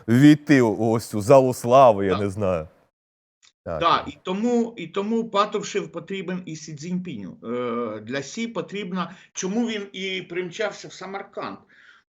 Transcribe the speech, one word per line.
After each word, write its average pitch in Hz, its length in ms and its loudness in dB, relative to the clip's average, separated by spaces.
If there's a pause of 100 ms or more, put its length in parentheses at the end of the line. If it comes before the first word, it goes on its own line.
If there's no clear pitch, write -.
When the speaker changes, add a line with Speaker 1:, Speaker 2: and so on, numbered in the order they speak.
Speaker 1:
ввійти 143 540 6
у 110 300 2
ось 110 180 -2
цю 107 120 -4
залу 131 320 6
слави, 120 520 6
я 92 100 2
Speaker 2:
Да. 101 80 -2
Speaker 1:
не 101 60 0
знаю. 92 380 -2 (1000)
Так, 117 140 -8
Speaker 2:
Да, 160 180 2
Speaker 1:
так. 117 100 -6
Speaker 2:
і 120 160 -14
тому, 226 540 -2
і 165 100 -10
тому 220 420 -4
Патрушев 202 600 -2
потрібен 185 540 -8
і 160 100 -10
Сі 156 200 -14
Цзіньпіню. 156 680 -8
Е, 117 560 -6
для 123 220 -6
Сі 226 260 -8
потрібно, 185 640 -8 (240)
чому 214 340 -4
він 202 260 -6
і 190 280 -8
примчався 175 680 -8
в - 60 -18
Самарканд? 185 640 -12 (540)